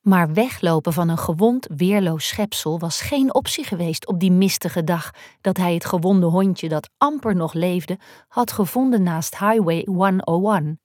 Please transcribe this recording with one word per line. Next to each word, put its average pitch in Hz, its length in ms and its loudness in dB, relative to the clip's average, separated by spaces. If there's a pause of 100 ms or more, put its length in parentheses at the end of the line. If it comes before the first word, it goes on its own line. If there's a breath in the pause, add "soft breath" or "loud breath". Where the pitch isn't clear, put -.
Maar 175 320 4
weglopen 170 600 0
van 170 160 0
een 165 100 0
gewond, 220 480 0 (100)
weerloos 180 520 0
schepsel 185 500 -4
was 165 220 -6
geen 269 340 0
optie - 300 -2
geweest 170 420 -4
op 180 140 -2
die 185 120 4
mistige 180 520 2
dag 160 260 -2 (300 loud breath)
dat 190 160 -2
hij 175 180 0
het 170 100 -4
gewonde 185 420 2
hondje 180 420 0
dat 156 280 -4
amper 269 400 0
nog 165 160 -2
leefde 180 460 -2 (300 loud breath)
had 240 240 -2
gevonden 240 500 0
naast 165 360 -2
Highway 202 480 2
one 190 380 0
oh 170 200 0
one. 160 400 0